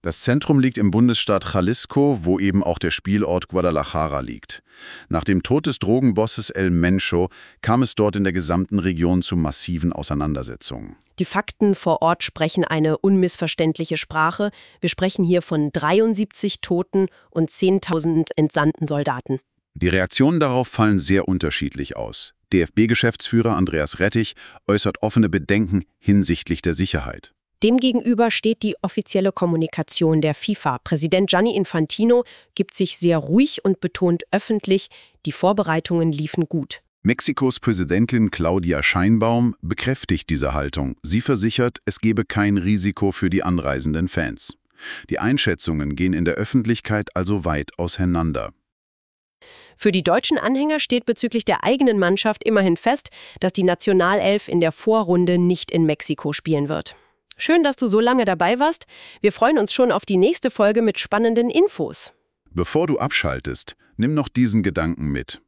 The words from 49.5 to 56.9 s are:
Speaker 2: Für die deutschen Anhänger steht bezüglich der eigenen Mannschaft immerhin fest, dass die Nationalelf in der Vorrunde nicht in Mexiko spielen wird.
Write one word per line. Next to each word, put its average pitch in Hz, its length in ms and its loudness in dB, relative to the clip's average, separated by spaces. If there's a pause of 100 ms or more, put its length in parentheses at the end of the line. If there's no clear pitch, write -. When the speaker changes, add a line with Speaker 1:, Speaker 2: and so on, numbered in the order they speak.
Speaker 2:
Für 208 140 2
die 180 100 0
deutschen 208 340 2
Anhänger 277 420 0
steht 247 280 -2
bezüglich 226 400 -2
der - 180 -2
eigenen 247 340 2
Mannschaft 196 460 0
immerhin 196 320 2
fest, - 320 0 (320)
dass 185 140 -2
die 196 100 2
Nationalelf 185 840 2
in 175 140 0
der 160 120 2
Vorrunde 180 680 2
nicht 175 320 2
in 165 160 2
Mexiko 151 480 -2
spielen 143 340 -2
wird. 151 280 -6 (420)